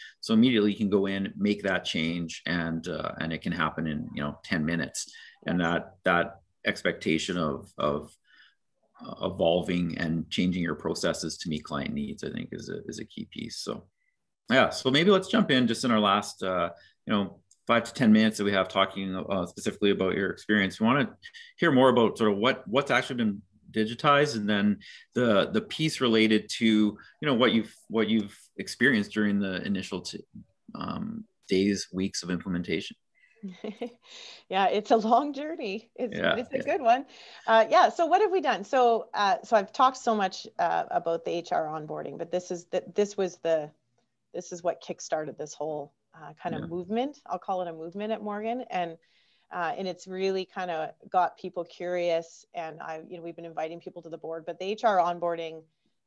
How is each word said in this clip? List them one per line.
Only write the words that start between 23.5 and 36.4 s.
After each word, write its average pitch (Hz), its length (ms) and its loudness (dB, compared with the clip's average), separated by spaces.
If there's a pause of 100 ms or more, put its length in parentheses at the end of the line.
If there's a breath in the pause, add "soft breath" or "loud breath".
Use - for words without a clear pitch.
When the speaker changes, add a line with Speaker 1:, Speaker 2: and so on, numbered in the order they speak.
Speaker 1:
digitized, 127 640 2
and 104 120 -2
then 104 340 2 (340 loud breath)
the, 113 360 4
the 107 100 0
piece - 380 -2
related 110 480 4 (120)
to, 117 60 2
you 107 340 4 (240 loud breath)
know, 147 100 2
what 120 200 4
you've, 110 220 0 (120)
what 107 200 0
you've 104 300 0 (200)
experienced 113 560 0
during 104 260 0
the 95 260 -4
initial 95 360 -6
t-, - 220 -12 (520)
um, - 500 -8 (220)
days, 98 440 2
weeks 95 300 -4
of 87 80 -8
implementation. 87 640 -4 (460 soft breath)
Speaker 2:
<laughs> 208 480 -12 (600 loud breath)
Yeah, 190 160 2
it's 202 260 0
a 233 60 8
long 240 340 4
journey. 269 640 -8
It's, - 220 -6
Speaker 1:
Yeah, - 180 2
Speaker 2:
it's 240 180 -4